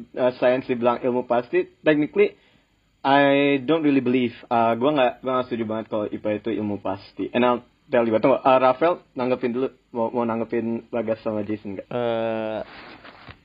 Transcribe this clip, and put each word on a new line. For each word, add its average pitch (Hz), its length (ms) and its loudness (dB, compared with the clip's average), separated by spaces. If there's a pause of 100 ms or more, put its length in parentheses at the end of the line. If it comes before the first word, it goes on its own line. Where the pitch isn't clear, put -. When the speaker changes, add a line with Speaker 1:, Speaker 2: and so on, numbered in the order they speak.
(140)
Speaker 1:
eh, 127 200 0
sains 131 300 2
dibilang 120 340 0
ilmu 123 260 -2
pasti, 123 400 0 (160)
technically 151 560 2 (680)
I 139 220 6 (360)
don't 151 200 0
really 139 200 2
believe. 123 320 0 (100)
Eh, 117 320 2
gua 123 180 0
nggak, 127 280 2
gua 131 140 -4
nggak 127 120 -2
setuju 113 200 -4
banget 107 220 -6
kalau 107 180 -4
ipa 107 240 -8
itu 104 200 -4
ilmu 104 280 -4
pasti. 98 520 -8
And 120 120 0
I'll 123 180 2 (260)
tell 120 160 2
you, 113 120 0
tunggu, 123 240 4
eh, 131 200 4
Rafael 131 420 2 (120)
nanggepin 127 400 -2
dulu, 131 160 -4 (220)
mau, 113 200 -2
mau 120 140 -2
nanggepin 113 640 -4
Bagas 110 320 -4
sama 107 220 -4
Jason 104 360 -8
nggak? - 80 -14
Speaker 2:
Eh, 113 760 -4 (840)